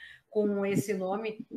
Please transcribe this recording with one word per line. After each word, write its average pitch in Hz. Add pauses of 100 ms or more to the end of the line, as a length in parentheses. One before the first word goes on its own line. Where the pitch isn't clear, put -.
(280)
com 202
esse 196
nome, 202 (120)